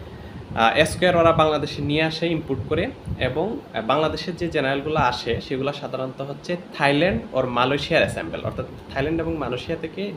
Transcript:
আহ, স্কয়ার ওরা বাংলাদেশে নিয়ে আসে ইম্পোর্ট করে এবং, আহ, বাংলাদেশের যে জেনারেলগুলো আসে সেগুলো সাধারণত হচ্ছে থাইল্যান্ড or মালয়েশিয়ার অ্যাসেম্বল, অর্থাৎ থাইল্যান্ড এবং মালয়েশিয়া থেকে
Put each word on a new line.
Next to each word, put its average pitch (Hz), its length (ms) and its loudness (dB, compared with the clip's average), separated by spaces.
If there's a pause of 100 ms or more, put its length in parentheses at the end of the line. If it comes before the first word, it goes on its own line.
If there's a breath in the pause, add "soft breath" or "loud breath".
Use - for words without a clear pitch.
(560 loud breath)
আহ, 117 300 6
স্কয়ার 175 320 2
ওরা 165 140 8
বাংলাদেশে 151 500 2
নিয়ে 147 220 2
আসে 160 240 0
ইম্পোর্ট 139 420 -2
করে 165 180 0 (320)
এবং, 160 400 -2 (140)
আহ, 113 80 -2
বাংলাদেশের 151 540 0
যে 170 120 -4
জেনারেলগুলো 143 480 0
আসে 123 460 0
সেগুলো 135 320 -2
সাধারণত 131 480 -6
হচ্ছে 143 360 -6 (200)
থাইল্যান্ড 156 440 4 (140)
or 127 100 2
মালয়েশিয়ার 131 580 2
অ্যাসেম্বল, 82 400 -2
অর্থাৎ - 220 -4 (280)
থাইল্যান্ড 156 280 0
এবং 160 160 -2
মালয়েশিয়া 127 440 -4
থেকে 190 360 -6